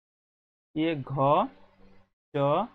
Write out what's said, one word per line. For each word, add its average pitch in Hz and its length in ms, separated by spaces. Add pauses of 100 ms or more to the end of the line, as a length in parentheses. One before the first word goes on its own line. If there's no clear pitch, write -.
(760)
ଇଏ 160 160 (180)
ଘ, 135 40 (1200)
ଚ, - 20 (380)